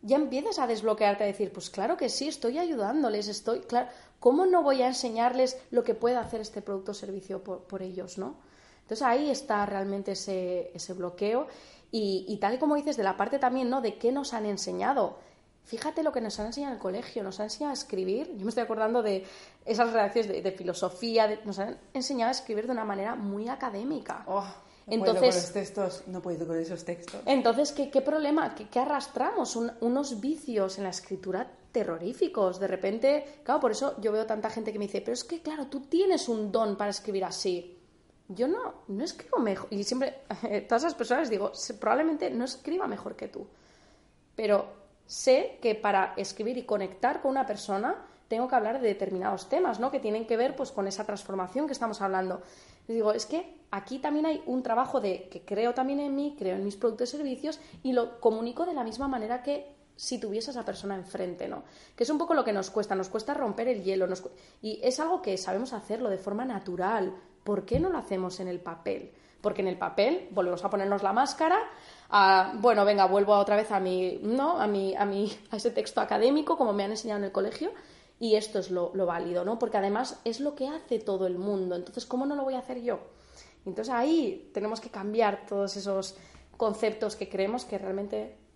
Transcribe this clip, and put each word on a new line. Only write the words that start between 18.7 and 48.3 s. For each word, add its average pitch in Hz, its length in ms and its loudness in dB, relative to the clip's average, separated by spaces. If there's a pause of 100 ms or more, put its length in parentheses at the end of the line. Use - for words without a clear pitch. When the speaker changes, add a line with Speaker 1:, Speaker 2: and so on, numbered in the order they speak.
Speaker 1:
de 196 220 0 (400)
esas 226 300 2
redacciones 208 360 2
de, 170 120 -2
de 185 100 0
filosofía, 190 720 0
de, 214 200 0
nos 196 120 -6
han 202 200 -4 (160)
enseñado 254 340 0
a 262 40 2
escribir 226 340 -4
de 254 60 -2
una 226 120 -2
manera 202 300 -2
muy 202 340 -4
académica. 254 760 -6
Speaker 2:
Oh, 196 160 -2 (440)
no 208 60 -4
Speaker 1:
Entonces 220 280 4
Speaker 2:
puedo 175 120 8
con 180 80 4
los - 140 -6
textos, 196 540 -4
no 180 120 -8
puedo 170 260 -4
con 165 120 -2
esos 165 260 -6
textos. - 400 -10
Speaker 1:
Entonces, 262 480 4
¿qué, 277 180 -2
qué 269 120 4
problema? 294 520 2
¿Qué, 214 140 -12
qué - 120 0
arrastramos? 285 760 -2
Un, 233 240 -2
unos 247 400 0
vicios 220 560 -2
en 202 80 -6
la 185 60 -2
escritura 190 600 -6 (220)
terroríficos. 190 880 0
De 196 60 0
repente, 220 580 2 (180)
claro, 285 180 2
por 247 100 4
eso 269 320 -2
yo 214 100 0
veo 220 140 0
tanta 214 240 -2
gente 220 200 -4
que 208 80 -6
me 208 60 -2
dice, - 160 -4
"Pero 233 140 -2
es 247 100 -6
que, 339 160 -8
claro, 302 280 -6
tú 277 120 -6
tienes 339 480 2
un 214 240 0
don 214 240 2
para 208 140 0
escribir 196 340 -2
así". 175 540 -4 (500)
Yo 208 200 0
no, 427 260 -2 (140)
no 202 140 -4
escribo - 360 -4
mejor. 208 320 0
Y 202 140 -2
siempre, 254 340 -2 (100)
<laughs> 208 400 -4
todas 240 140 4
esas 330 120 0
personas 247 360 0
digo, 202 240 -2
"Se-, - 180 -8
probablemente 294 580 2
no 233 140 -2
escriba 320 420 -4
mejor 208 300 -8
que 214 120 -10
tú". - 180 -12 (880)
Pero 208 300 4 (400)
sé - 540 4
que 220 140 2
para 202 420 2
escribir 214 420 -4
y - 60 -6
conectar 208 560 0
con 269 120 2
una 269 140 2
persona 208 600 -2 (220)
tengo 233 200 0